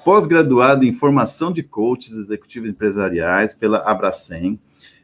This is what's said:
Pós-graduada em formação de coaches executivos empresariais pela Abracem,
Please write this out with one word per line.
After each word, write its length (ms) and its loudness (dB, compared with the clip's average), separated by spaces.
Pós-graduada 840 4
em 80 0
formação 580 0
de 100 -6
coaches 500 -6
executivos 580 -10
empresariais 840 -2
pela 260 0
Abracem, 800 -4